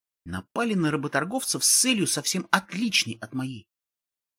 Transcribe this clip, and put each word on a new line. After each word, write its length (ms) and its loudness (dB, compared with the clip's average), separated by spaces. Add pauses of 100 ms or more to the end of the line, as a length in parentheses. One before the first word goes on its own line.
(260)
напали 480 -2
на 160 2
работорговцев 720 -2
с 180 6
целью 260 2
совсем 440 -2
отличной 720 0
от 120 -12
моей. 340 -8 (720)